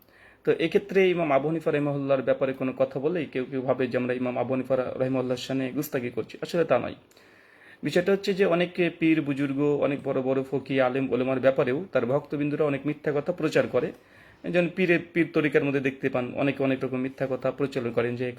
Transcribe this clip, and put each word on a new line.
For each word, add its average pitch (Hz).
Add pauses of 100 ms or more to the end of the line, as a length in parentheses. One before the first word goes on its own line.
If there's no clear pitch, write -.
(440)
তো 151
এক্ষেত্রে 185
ইমাম 170
আবু 135
হানিফা 160
রাহিমাহুল্লাহর 143
ব্যাপারে 131
কোনো 131
কথা 131
বলেই 156
কেউ 127
কেউ 135
ভাবে 127
যে 123
আমরা 123
ইমাম 123
আবু 123
হানিফা 131
রাহিমাহুল্লাহর 127
শানে 131
গুস্তাখি 131
করছি, -
আসলে 170
তা 127
নয়। 95 (880)
বিষয়টা 175
হচ্ছে 196
যে 190
অনেক 175 (100)
পীর 160
বুজুর্গ, 143
অনেক 135
বড় 135
বড় 131
ফকি, 135
আলেম 127
ওলেমার 127
ব্যাপারেও 135
তার 123
ভক্তবিন্দুরা 147
অনেক 139
মিথ্যা 151
কথা 147
প্রচার 151
করে। 131 (580)
যেমন 175
পীরের, 175 (140)
পীর 165
তরিকার 151
মধ্যে 143
দেখতে 135
পান 123
অনেকে 139
অনেক 131
রকম 127
মিথ্যা 131
কথা 127
প্রচলন 131
করেন 120
যে 123